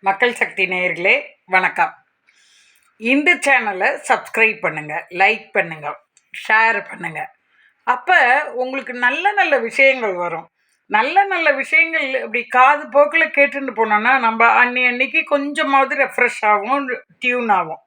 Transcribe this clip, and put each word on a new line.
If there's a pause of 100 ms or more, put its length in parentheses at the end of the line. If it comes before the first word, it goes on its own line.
மக்கள்
சக்தி
நேயர்களே, (240)
வணக்கம். (1000)
இந்த
சேனலை
சப்ஸ்கிரைப்
பண்ணுங்க,
லைக்
பண்ணுங்க, (500)
ஷேர்
பண்ணுங்க. (520)
அப்ப (400)
உங்களுக்கு
நல்ல
நல்ல
விஷயங்கள்
வரும். (380)
நல்ல
நல்ல
விஷயங்கள்
இப்படி
காது
போக்குல
கேட்டுட்டு
போனோம்னா,
நம்ம
அன்னி
அன்னைக்கு
கொஞ்சமாவது
ரெஃப்ரெஷ்
ஆகும், (140)
டியூன்
ஆகும்.